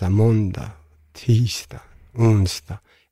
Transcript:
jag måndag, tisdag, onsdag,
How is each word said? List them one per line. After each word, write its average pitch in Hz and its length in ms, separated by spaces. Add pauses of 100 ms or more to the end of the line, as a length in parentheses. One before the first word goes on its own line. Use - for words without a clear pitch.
jag 92 120
måndag, 107 580 (440)
tisdag, - 680 (340)
onsdag, 107 640 (340)